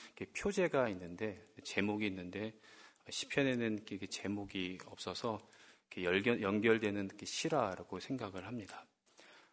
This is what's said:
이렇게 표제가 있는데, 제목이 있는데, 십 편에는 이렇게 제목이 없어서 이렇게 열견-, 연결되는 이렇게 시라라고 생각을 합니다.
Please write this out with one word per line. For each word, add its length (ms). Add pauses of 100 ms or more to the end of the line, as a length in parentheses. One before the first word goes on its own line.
(180)
이렇게 160
표제가 560
있는데, 560 (180)
제목이 440
있는데, 480 (560)
십 180
편에는 580
이렇게 200
제목이 800
없어서 600 (440)
이렇게 180
열견-, 320
연결되는 640
이렇게 220
시라라고 720
생각을 480
합니다. 360 (680)